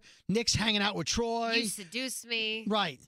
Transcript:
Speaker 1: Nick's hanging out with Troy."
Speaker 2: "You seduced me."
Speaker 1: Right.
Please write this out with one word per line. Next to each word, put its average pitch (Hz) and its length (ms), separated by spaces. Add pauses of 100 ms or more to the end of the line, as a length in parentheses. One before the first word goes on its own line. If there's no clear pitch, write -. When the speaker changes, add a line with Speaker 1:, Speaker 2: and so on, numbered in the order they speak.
(280)
Speaker 1:
Nick's 226 260
hanging 208 280
out 202 120
with 170 140
Troy." 233 460
Speaker 2:
"You 233 120
seduced 208 600
me." 220 420
Speaker 1:
Right. 196 400